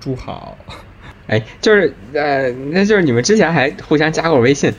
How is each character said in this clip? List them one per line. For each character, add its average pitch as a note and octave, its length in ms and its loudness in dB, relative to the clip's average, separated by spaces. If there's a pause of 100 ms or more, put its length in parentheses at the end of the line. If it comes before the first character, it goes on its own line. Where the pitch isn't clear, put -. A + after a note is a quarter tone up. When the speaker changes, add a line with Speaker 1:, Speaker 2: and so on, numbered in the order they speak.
Speaker 1:
“祝 C3+ 120 -6
好。” - 440 -12 (500)
<laughs> - 200 -20
Speaker 2:
哎， A2 140 0 (200)
就 A3 120 4
是， F#3+ 200 2 (200)
呃， C#3 360 0 (220)
那 F#3+ 120 2
就 G#3 120 2
是 F#3+ 80 2
你 C3+ 100 2
们 A#2+ 100 2
之 G#3+ 140 2
前 E3 160 2
还 C#3+ 160 0 (180)
互 D#3+ 80 2
相 D3+ 160 0
加 D#3+ 180 -2
过 C#3+ 120 4
微 C3 120 4
信？ C#3+ 260 0